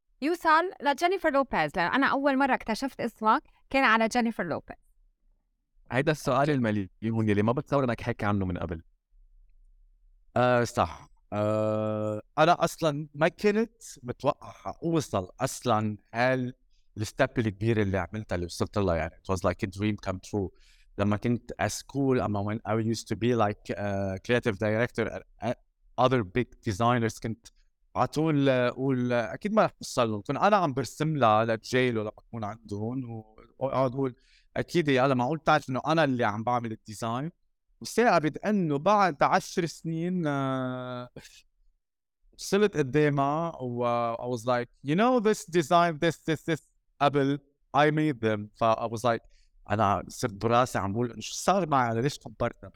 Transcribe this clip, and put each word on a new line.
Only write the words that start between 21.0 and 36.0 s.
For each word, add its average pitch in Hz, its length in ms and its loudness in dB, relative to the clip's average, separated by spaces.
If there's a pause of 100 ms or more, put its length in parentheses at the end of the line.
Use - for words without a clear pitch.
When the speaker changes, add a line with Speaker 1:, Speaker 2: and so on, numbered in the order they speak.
Speaker 3:
كنت 120 360 -4 (100)
at 104 40 2
school، 131 540 0
أما 104 240 -2
when 104 140 -4 (140)
I 113 240 0
used - 80 -10
to 113 120 -6
be 117 200 0
like, 107 380 -2
uh, 98 440 -4 (100)
creative 120 280 0
director 110 540 -2
at, - 400 -10
at - 40 -4 (520)
other 127 160 4 (160)
big - 340 -4
designers، 113 500 2
كنت 113 240 -8 (500)
على 113 100 2
طول، 147 420 2
آه، 123 200 2
أقول، 127 440 -2
آه، 117 220 -2
أكيد 202 180 -6
ما 214 120 4
رح 151 80 -2 (100)
أوصل 120 280 0
لهم. 104 120 -2
كنت 139 140 -4
أنا 202 200 4
عم 170 160 2
برسم 147 440 -2
لها 110 280 6
لجيلو 117 580 0
لما 104 160 -6
أكون 113 260 -12
عندهم، 113 680 -8
و-، 110 260 -14 (220)
وأقعد 127 360 -2
أقول: 135 200 -2 (420)
"أكيد 156 320 0
يا 131 160 4
الله، 139 100 2
معقول 127 240 0
تعرف 151 320 2
إنه 131 160 -4
أنا 160 180 2